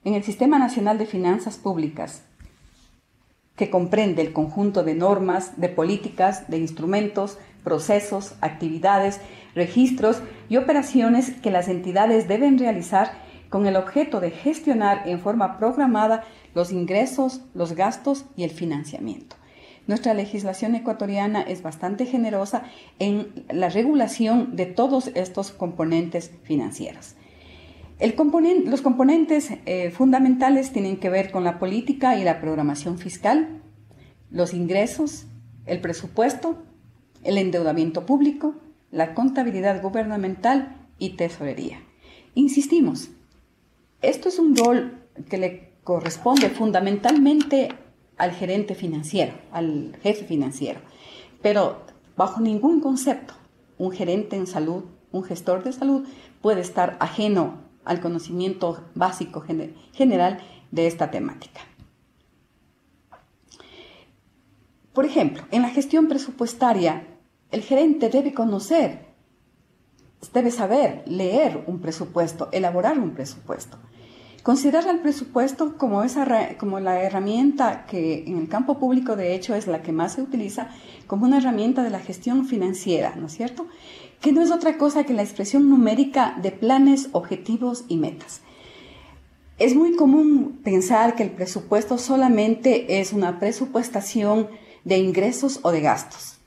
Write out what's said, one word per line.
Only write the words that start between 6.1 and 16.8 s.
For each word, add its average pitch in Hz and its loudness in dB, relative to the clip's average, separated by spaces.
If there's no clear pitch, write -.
de 165 -2
instrumentos, 196 -4
procesos, 202 -2
actividades, 180 0
registros 240 2
y 214 0
operaciones 262 4
que - -4
las 180 0
entidades 190 2
deben 262 4
realizar 208 0
con 202 0
el 190 2
objeto 226 0
de 175 -2
gestionar 220 0
en 180 -2
forma 202 -2
programada 226 2
los 175 0
ingresos, 233 -2